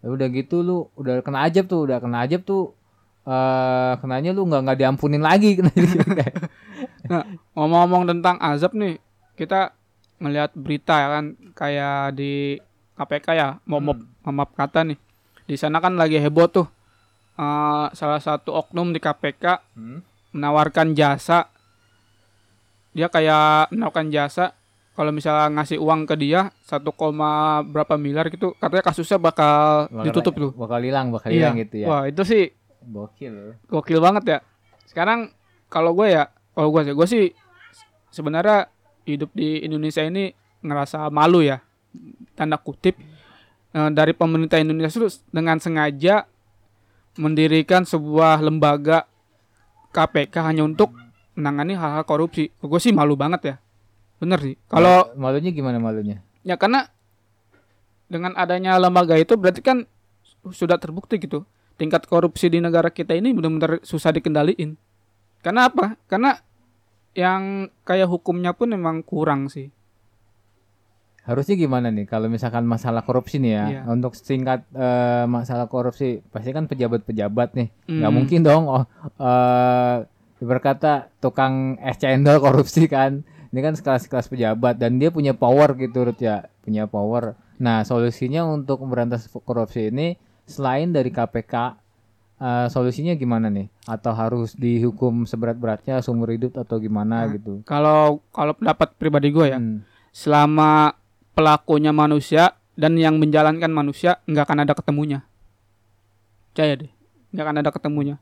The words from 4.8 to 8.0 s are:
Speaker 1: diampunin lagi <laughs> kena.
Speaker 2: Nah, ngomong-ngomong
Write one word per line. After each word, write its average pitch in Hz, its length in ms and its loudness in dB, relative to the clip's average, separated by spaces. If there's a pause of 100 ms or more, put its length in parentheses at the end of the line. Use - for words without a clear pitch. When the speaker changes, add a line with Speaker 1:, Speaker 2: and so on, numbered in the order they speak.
Speaker 1:
diampunin 143 400 0
lagi 202 320 6
<laughs> - 20 4
kena. 180 140 6 (1400)
Speaker 2:
Nah, 165 180 -2 (300)
ngomong-ngomong 175 560 4